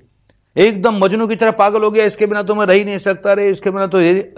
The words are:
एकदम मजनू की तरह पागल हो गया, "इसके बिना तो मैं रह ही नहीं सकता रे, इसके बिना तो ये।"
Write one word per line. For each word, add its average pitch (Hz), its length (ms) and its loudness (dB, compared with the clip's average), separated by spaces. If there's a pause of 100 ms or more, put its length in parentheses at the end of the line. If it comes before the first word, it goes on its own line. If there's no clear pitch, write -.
(580)
एकदम 208 400 2
मजनू 202 300 0
की 214 80 -2
तरह 226 160 0
पागल 214 320 0
हो 214 80 0
गया, 214 140 2
"इसके 208 200 -2
बिना 208 180 -2
तो 208 120 -2
मैं 208 100 -2
रह 185 80 4
ही 202 120 2
नहीं 202 120 -8
सकता 196 360 -2
रे, 202 160 0
इसके 196 220 -2
बिना 196 160 -4
तो 185 140 0
ये।" 180 360 0